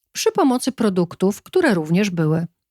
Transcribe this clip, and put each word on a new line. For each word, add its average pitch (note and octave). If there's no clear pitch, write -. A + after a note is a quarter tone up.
przy -
pomocy C4
produktów, F#3
które E4
również F3
były E3